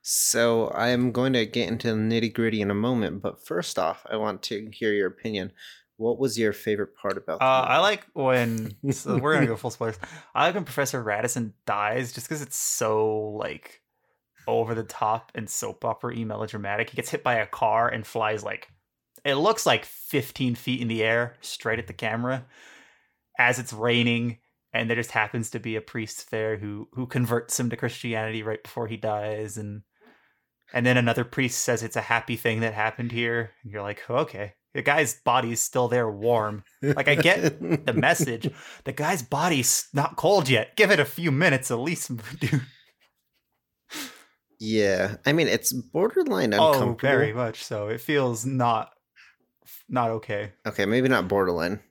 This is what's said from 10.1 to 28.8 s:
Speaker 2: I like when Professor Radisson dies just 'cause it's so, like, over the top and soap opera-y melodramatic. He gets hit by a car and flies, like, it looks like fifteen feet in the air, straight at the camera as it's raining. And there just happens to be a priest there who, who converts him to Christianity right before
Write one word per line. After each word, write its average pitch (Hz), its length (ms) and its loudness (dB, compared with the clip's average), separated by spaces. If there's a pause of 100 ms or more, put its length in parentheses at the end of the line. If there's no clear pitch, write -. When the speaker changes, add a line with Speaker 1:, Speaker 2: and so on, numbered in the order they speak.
Speaker 2:
I 147 120 4
like 180 80 0
when 180 100 -4
Professor 135 360 -2
Radisson 110 520 -2 (120)
dies 110 460 -2
just - 160 -12
'cause 151 140 -6
it's - 160 -10
so, 107 720 0 (100)
like, - 420 -10 (640)
over 113 300 0
the 110 80 -4
top 110 520 -4
and 110 140 -8
soap - 360 -8
opera-y 117 400 -4
melodramatic. 107 640 -4
He - 80 -8
gets - 140 -6
hit 156 120 -6
by 123 120 2
a 107 120 2
car 113 400 2
and 117 180 -4
flies, 107 380 -2
like, 104 240 -8 (560)
it 139 120 2
looks 175 300 2
like 120 200 4
fifteen 127 680 -2
feet 127 260 -4
in 117 80 -2
the 113 120 -2
air, 117 380 0
straight - 400 -4
at 95 80 -10
the 92 60 -14
camera 123 520 -4 (920)
as 123 200 6
it's 117 120 -8
raining. 117 680 2 (340)
And 117 160 -2
there 117 80 2
just 117 140 -4
happens 110 400 0
to 117 80 -6
be 110 180 -6
a 107 40 -4
priest - 500 -10
there 110 260 -2
who, 104 360 -10
who 127 140 -6
converts 120 520 0
him 120 100 0
to 117 80 -4
Christianity 110 680 -4
right 110 180 -6
before 113 260 -8